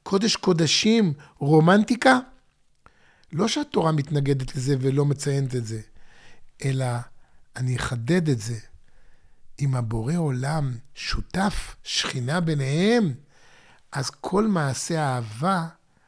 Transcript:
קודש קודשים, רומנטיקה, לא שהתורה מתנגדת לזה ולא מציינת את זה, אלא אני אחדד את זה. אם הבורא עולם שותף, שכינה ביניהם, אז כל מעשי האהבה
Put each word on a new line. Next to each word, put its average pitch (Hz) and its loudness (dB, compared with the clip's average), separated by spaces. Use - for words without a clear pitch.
קודש 196 0
קודשים, 185 2
רומנטיקה, 208 4
לא 185 0
שהתורה 196 0
מתנגדת 139 0
לזה 135 0
ולא 135 2
מציינת 139 -2
את 117 -4
זה, 110 -8
אלא 131 0
אני 127 -2
אחדד 151 0
את 127 2
זה. 113 -8
אם 135 2
הבורא 120 -2
עולם 139 -2
שותף, - -4
שכינה 135 -2
ביניהם, 160 2
אז 135 -4
כל 208 0
מעשי 165 0
האהבה 139 -2